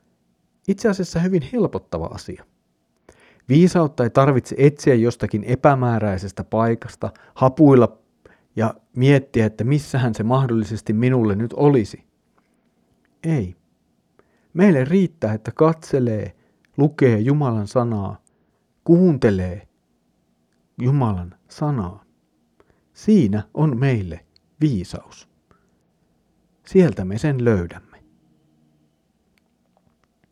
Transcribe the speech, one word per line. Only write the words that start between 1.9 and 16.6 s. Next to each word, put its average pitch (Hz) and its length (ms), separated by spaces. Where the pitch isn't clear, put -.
asia. - 400
Viisautta 160 540
ei 117 60
tarvitse 135 480
etsiä 143 380
jostakin 110 480
epämääräisestä 110 1000
paikasta, 113 680
hapuilla 131 640
ja 110 180
miettiä, 135 500
että 107 180
missähän 127 520
se 110 80
mahdollisesti 113 720
minulle 113 420
nyt 117 180
olisi. 139 500
Ei. 120 320
Meille 160 320
riittää, 160 480
että 107 180
katselee, 123 840